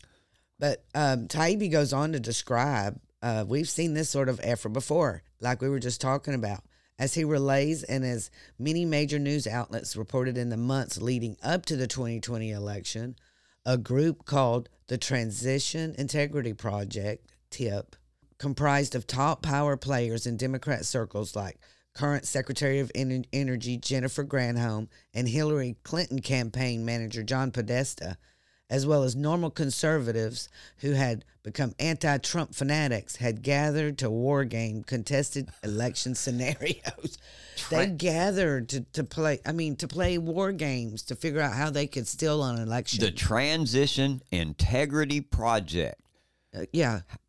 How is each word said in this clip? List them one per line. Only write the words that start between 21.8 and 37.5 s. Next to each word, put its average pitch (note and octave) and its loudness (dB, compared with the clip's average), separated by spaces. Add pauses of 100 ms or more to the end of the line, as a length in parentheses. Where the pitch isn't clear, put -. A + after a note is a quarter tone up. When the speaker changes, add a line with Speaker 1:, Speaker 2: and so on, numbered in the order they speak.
Speaker 1:
current C#3+ 0
Secretary C3+ 0
of C3+ -2
En-, C3 0
Energy B2 -2
Jennifer C3 -2
Granholm A#2+ 0 (260)
and A#2+ 0
Hillary C#3 2
Clinton D3+ -4
campaign B2 0
manager A2+ -2
John C3 0
Podesta, A#2+ -2 (520)
as C3+ 2
well D3 6
as B2+ 0
normal D#3 0
conservatives B2 0 (300)
who C#3 -2
had B2+ 2 (200)
become B2+ -2
anti-Trump D#3 0
fanatics, C#3 0
had A#2 -2
gathered D3 2
to B2+ 0
war C3 2
game A2+ -2
contested C3+ -2 (120)
election A#2+ -2
<laughs> - -6
scenarios. C3+ -4 (520)